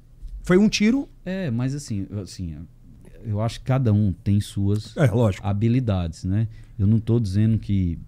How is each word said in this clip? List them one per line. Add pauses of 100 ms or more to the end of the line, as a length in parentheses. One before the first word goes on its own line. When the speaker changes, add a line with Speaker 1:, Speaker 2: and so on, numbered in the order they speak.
(440)
Speaker 1:
Foi
um
tiro. (180)
Speaker 2:
É,
mas
assim, (160)
assim, (680)
eu
acho
que
cada
um
tem
suas
Speaker 1:
É,
lógico.
Speaker 2:
habilidades,
né? (300)
Eu
não
tô
dizendo
que, (100)